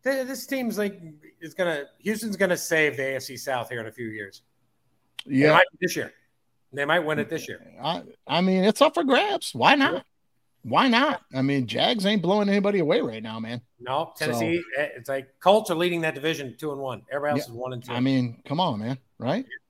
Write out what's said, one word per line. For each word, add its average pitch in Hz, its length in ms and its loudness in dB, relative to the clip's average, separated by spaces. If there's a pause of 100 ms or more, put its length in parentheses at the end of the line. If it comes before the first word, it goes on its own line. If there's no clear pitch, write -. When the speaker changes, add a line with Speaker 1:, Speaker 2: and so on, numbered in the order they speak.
Speaker 1:
th-, 262 220 0
this 254 220 -10
team's, 247 320 -4
like, 196 200 -2 (420)
is 160 120 -16
gonna, 160 320 -2 (140)
Houston's 220 380 -4
gonna 180 200 4
save 156 400 2
the 135 60 -2
A 135 140 -2
F 123 60 -6
C 131 140 -12
South 123 320 -4
here 120 120 -6
in 110 60 -8
a 107 40 -12
few 117 160 -10
years. 104 340 -12 (840)
They - 100 -4
Speaker 2:
Yeah. 151 160 6
Speaker 1:
might 175 120 8 (140)
this 180 160 -2
year. 127 180 -6 (580)
They 143 140 -4
might 160 140 2
win 151 200 -2
it 143 100 -4
this 160 180 -6
year. 90 160 -14 (180)
Speaker 2:
I, 165 200 -4 (240)
I 156 160 2
mean, 185 220 4
it's 214 180 4
up 302 140 6
for 339 80 0
grabs. 339 500 0
Why 139 220 6
not? 277 180 4
Speaker 1:
Yeah. - 80 -4 (600)
Speaker 2:
Why 165 240 4
not? 254 340 2 (140)
I 131 80 0
mean, 139 240 0
Jags 180 380 0
ain't 202 180 2
blowing 202 260 2
anybody 202 300 2
away 165 220 2
right 110 200 -6
now, 110 180 -8
man. 117 220 -8 (180)
Speaker 1:
No, 135 360 -4
Speaker 2:
So 156 100 -4
Speaker 1:
Tennessee, 165 380 -2 (140)
eh, 147 180 -2
it's 123 140 -16
like 135 300 -6
Colts 214 300 4
are 175 60 0
leading 170 260 0
that 160 140 -2
division 139 420 -4
two 156 140 -6
and 139 100 -8
one. 123 300 -8
Everybody 143 300 0
else - 60 -10
Speaker 2:
Yeah. 117 60 -16
Speaker 1:
is 117 60 -12
one 127 140 -8
and 120 100 -10
two. - 80 -12
Speaker 2:
I 123 80 -2
mean, 127 460 0
come 143 140 -4
on, 147 200 0
man. 123 180 -6 (220)
Right? 170 260 -2 (240)